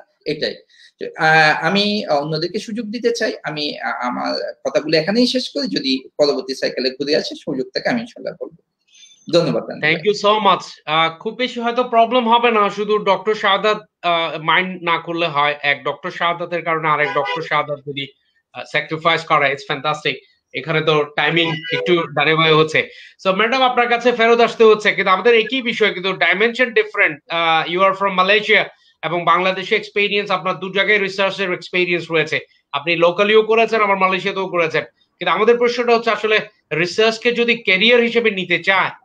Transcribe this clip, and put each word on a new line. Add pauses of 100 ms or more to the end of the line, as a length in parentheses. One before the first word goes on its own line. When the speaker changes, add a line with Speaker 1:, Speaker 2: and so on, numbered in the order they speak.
(260)
Speaker 1:
এটাই। (640)
আহ,
আমি
অন্যদেরকে
সুযোগ
দিতে
চাই, (100)
আমি,
আ-,
আমার (120)
কথাগুলো
এখানেই
শেষ
করি,
যদি (140)
পরবর্তী
সাইকেলে
ঘুরে
আসে
সুযোগ
থাকে
আমি
ইনশাআল্লাহ
বলবো। (720)
ধন্যবাদ।
Speaker 2:
Thank
you
so
much। (220)
আহ,
খুব
বেশি
হয়তো
problem
হবে
না,
শুধু
Doctor
শাহাদাত, (240)
আহ,
mind
না
করলে
হয়,
এক
Doctor
শাহাদাতের
কারণে
আরেক
Doctor
শাহাদাত
যদি, (460)
আহ,
sacrifice
করা,
it's
fantastic। (400)
এখানে
তো
timing (220)
একটু
ডানে
বায়ে
হচ্ছে। (360)
So
madam,
আপনার
কাছে
ফেরত
আসতে
হচ্ছে,
কিন্তু
আমাদের
একই
বিষয়,
কিন্তু
dimension
different। (100)
আহ,
you
are
from (100)
Malaysia (400)
এবং
বাংলাদেশে
experience,
আপনার
দু
জায়গায়
রিসার্চের
experience
রয়েছে, (320)
আপনি
লোকালিও
করেছেন,
আবার
মালয়েশিয়াতেও
করেছেন। (360)
কিন্তু
আমাদের
প্রশ্নটা
হচ্ছে
আসলে (400)
রিসার্চকে
যদি
career
হিসেবে
নিতে
চায়, (160)